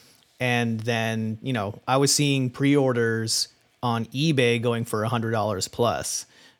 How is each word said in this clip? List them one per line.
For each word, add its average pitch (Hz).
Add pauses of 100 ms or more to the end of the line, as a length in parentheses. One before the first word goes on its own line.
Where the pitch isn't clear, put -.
(400)
And 120
then, 113
you 131
know, 104
I 127
was 139
seeing 139
pre-orders 120 (340)
on 117
eBay 127
going 117
for 107
a 110
hundred 113
dollars 107
plus. 95 (340)